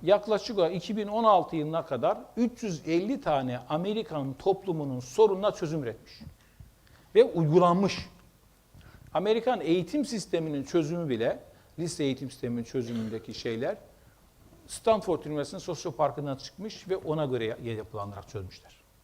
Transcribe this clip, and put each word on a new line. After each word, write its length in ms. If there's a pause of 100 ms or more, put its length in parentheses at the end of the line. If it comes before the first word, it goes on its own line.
yaklaşık 560
olarak 180
iki 220
bin 100
on 160
altı 320
yılına 300
kadar 320 (200)
üç 260
yüz 240
elli 340
tane 380 (100)
Amerikan 640
toplumunun 680
sorununa 520
çözüm 320
üretmiş 360 (960)
ve 80
uygulanmış. 840 (1040)
Amerikan 480
eğitim 440
sisteminin 580
çözümü 460
bile, 300 (400)
lise 240
eğitim 260
sisteminin 340
çözümündeki 680
şeyler 440 (880)
Stanford 580
Üniversitesi'nin 340 (160)
sosyoparkından 600
çıkmış 540
ve 80
ona 280
göre 200
ya-, 300
yapılandırarak 540
çözmüşler. 460 (280)